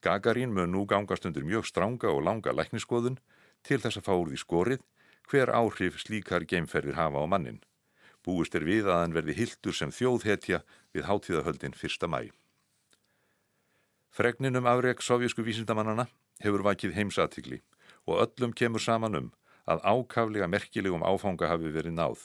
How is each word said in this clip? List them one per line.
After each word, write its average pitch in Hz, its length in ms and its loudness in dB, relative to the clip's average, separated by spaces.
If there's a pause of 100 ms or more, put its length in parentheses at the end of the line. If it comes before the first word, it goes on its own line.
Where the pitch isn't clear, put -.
Gagarin 110 560 2
mun 90 160 0
nú 101 160 -2
gangast 98 400 0
undir 71 160 -4
mjög 101 240 -2
stranga 113 400 0
og 73 160 2
langa 107 240 0
læknisskoðun 120 720 -2 (440)
til 139 160 0
þess 107 180 -4
að - 60 -12
fá 101 80 2
úr 90 180 2
því 67 100 -8
skorið 98 420 0 (460)
hver 131 200 4
áhrif 110 500 2
slíkar 92 480 -2
geimferðir 76 500 0
hafa 76 240 0
á 76 60 0
manninn. 76 340 -2 (640)
Búist 87 320 0
er 82 120 0
við 101 240 2
að 87 100 4
hann 82 140 0
verði 78 240 -2
hylltur 104 360 -4
sem 71 160 -4
þjóðhetja 107 680 0 (320)
við 76 140 -4
hátíðahöldin 80 680 -2
fyrsta - 360 -6
maí. 62 180 -4 (1800)
Fregnin 127 480 0
um 123 80 2
afrek 123 340 4
sovéskra 123 460 2
vísindamannanna 110 580 -2 (380)
hefur 101 240 2
vakið 98 320 0
heimsathygli 82 640 -2 (460)
og 87 160 2
öllum 117 320 -2
kemur 117 280 0
saman 113 320 0
um 65 160 -4 (360)
að 82 160 0
ákaflega 110 640 2
merkilegum 92 560 -2
áfanga 87 460 0
hafi 82 220 0
verið 80 260 -4
náð. 73 280 0